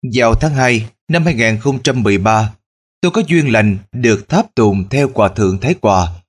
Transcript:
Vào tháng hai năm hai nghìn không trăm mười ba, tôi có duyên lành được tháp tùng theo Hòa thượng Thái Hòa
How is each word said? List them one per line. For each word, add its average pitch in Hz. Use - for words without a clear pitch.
Vào 117
tháng 147
hai 123
năm 165
hai 165
nghìn 110
không 135
trăm 127
mười 101
ba, 107
tôi 175
có 220
duyên 151
lành 107
được 113
tháp -
tùng 98
theo 135
Hòa 104
thượng 95
Thái 135
Hòa 90